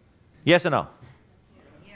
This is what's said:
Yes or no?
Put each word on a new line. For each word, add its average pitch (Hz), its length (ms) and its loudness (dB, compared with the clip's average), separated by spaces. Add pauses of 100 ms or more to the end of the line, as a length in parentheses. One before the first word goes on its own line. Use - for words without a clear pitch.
(440)
Yes 175 220 2
or 165 60 -4
no? 120 160 -2 (1080)